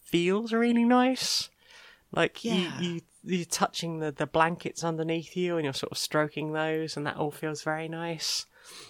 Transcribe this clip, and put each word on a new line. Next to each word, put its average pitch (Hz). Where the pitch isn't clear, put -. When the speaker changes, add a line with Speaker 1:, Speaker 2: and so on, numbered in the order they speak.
Speaker 1:
feels 190
really 233
nice. 247
Like, -
you, 226
Speaker 2:
Yeah. 180
Speaker 1:
you, 170
you're 175
touching 170
the, 156
the 147
blankets 160
underneath 165
you, 175
and 156
you're 135
sort -
of -
stroking 151
those, 156
and 147
that 147
all 147
feels 156
very 160
nice. 165